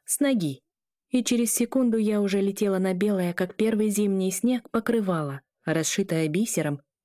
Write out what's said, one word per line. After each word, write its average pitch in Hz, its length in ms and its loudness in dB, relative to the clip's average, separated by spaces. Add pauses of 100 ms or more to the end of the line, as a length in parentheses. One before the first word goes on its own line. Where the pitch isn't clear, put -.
с - 140 -4
ноги. 202 420 0 (500)
И 254 120 0
через 233 300 0
секунду 240 440 0
я 208 240 2
уже 202 180 0
летела 196 400 0
на 190 140 0
белое, 185 400 0
как 180 220 -4
первый 214 340 0
зимний 196 420 0
снег, 240 380 -2
покрывало, 185 720 -2 (240)
расшитое 160 640 0
бисером 156 520 -2 (240)